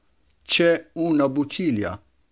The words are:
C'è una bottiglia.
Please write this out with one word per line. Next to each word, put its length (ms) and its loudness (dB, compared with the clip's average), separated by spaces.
C'è 480 2
una 360 2
bottiglia. 720 -4